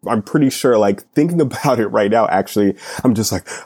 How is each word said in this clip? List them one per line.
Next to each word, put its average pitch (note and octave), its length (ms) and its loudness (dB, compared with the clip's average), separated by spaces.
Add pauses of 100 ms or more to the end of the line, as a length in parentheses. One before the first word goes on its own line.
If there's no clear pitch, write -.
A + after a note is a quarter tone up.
I'm A2 160 -2
pretty C#3+ 280 0
sure, B2 260 0
like, G2+ 240 2 (140)
thinking E3 260 0
<laughs> C#3 80 2
about B2 320 0
it G#2+ 80 0
right G2+ 220 2
now, A2 180 2
actually, G2 480 0 (260)
I'm B2+ 120 2
just G#2 180 -2
like, F#2 140 -6 (200)